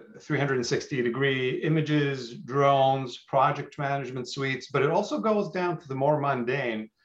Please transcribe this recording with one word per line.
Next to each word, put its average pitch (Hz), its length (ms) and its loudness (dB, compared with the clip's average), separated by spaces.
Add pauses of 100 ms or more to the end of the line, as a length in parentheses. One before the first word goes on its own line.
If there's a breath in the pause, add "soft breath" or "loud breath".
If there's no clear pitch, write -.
(200)
three 147 180 -2
hundred 135 180 2
and 120 100 0
sixty 143 340 -2
degree 131 640 0
images, 143 720 0
drones, 135 920 2
project 143 520 0
management 135 500 -4
suites, 135 420 -6
but 139 120 2
it 147 80 2
also 208 280 0
goes 208 320 0
down 175 280 -2
to - 100 -16
the 131 60 -6
more 147 260 2
mundane, 123 680 -2 (140)